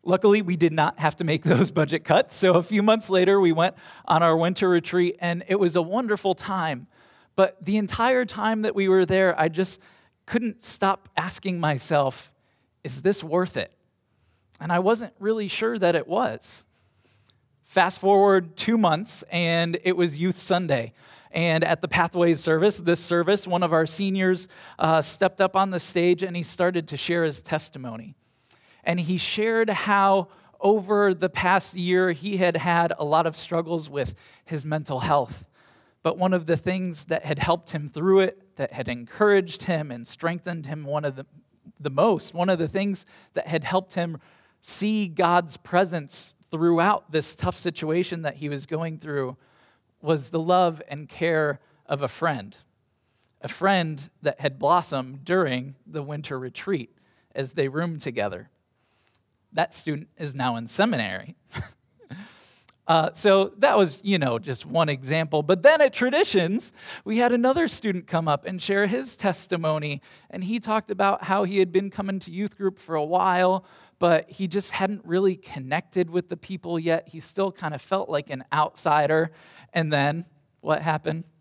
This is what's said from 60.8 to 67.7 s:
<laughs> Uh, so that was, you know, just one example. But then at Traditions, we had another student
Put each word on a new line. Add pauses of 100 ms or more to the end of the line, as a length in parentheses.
<laughs> (1200)
Uh,
so
that
was,
you
know,
just
one
example.
But
then
at
Traditions, (320)
we
had
another
student